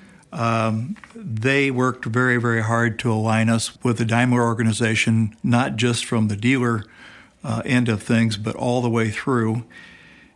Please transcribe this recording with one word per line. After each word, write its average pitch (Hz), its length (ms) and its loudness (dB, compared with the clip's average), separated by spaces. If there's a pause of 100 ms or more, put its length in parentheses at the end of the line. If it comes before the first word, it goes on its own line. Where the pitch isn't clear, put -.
(320)
um, 113 640 -2 (200)
they 139 540 0
worked 127 360 -2
very, 123 320 2
very 117 260 0
hard 117 360 0
to 120 120 0
align 110 380 2
us 113 340 -2
with 120 160 0
the 117 60 0
Daimler 123 360 2
organization, 113 1040 0
not 123 320 2
just 117 300 0
from 110 220 0
the 104 80 -2
dealer, 117 480 0 (600)
uh, 117 220 -4
end 123 220 0
of 107 140 0
things, 113 340 2
but 107 200 -6
all 123 260 -2
the 120 80 0
way 113 220 0
through. 117 520 -2 (720)